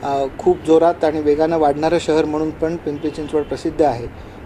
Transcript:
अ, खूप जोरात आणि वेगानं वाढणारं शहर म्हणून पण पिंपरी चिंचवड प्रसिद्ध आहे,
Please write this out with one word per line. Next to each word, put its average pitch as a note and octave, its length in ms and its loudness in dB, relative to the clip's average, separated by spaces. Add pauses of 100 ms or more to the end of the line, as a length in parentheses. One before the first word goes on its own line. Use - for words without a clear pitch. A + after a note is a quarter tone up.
अ, C#3 220 0 (140)
खूप - 180 2 (100)
जोरात E3 360 4
आणि D#3 160 0
वेगानं D#3 380 2
वाढणारं D#3 420 2
शहर D#3 260 2
म्हणून D#3 240 -2
पण D#3+ 260 -4
पिंपरी D3+ 340 -6
चिंचवड D3 340 -4
प्रसिद्ध D3+ 380 -4
आहे, A#2+ 520 -2 (120)